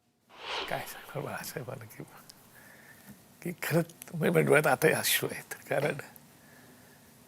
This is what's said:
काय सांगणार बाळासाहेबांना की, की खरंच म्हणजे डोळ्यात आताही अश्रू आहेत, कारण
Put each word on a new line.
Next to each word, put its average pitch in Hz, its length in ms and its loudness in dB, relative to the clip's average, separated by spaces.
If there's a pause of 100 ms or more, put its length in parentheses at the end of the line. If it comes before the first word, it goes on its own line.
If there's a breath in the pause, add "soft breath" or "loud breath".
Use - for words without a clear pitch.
(680)
काय - 180 -4
सांगणार - 380 -10
बाळासाहेबांना - 600 -8
की, - 200 -14 (1400 loud breath)
की 175 100 -4 (100)
खरंच 165 320 2 (200)
म्हणजे 160 280 4
डोळ्यात 147 240 6
आताही - 280 4
अश्रू - 380 0
आहेत, - 220 -12 (160)
कारण 147 240 0 (1300 soft breath)